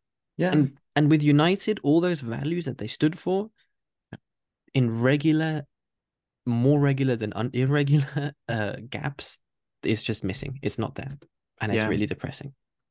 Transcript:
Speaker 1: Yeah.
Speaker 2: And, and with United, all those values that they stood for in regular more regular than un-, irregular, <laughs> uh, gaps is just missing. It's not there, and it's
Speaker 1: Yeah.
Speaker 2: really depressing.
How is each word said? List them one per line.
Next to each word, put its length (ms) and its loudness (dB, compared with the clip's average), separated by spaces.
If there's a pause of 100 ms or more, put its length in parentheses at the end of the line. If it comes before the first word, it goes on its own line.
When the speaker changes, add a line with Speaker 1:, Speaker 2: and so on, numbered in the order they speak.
(360)
Speaker 1:
Yeah. 160 0
Speaker 2:
And, 240 2 (200)
and 120 4
with 140 4
United, 640 4
all 160 6
those 200 0
values 440 -4
that 140 -6
they 100 -8
stood 280 0
for 340 -2 (1200)
in 260 2
regular 680 0 (800)
more 340 4
regular 360 2
than 180 -4
un-, 180 -2
irregular, 880 0
<laughs> 80 -20
uh, 280 -2 (120)
gaps 500 -8 (440)
is 200 0
just 220 -6
missing. 380 -6
It's 160 -4
not 160 -6
there, 240 -12 (420)
and 120 -4
it's 100 2
Speaker 1:
Yeah. 60 0
Speaker 2:
really 180 0
depressing. 480 -10 (360)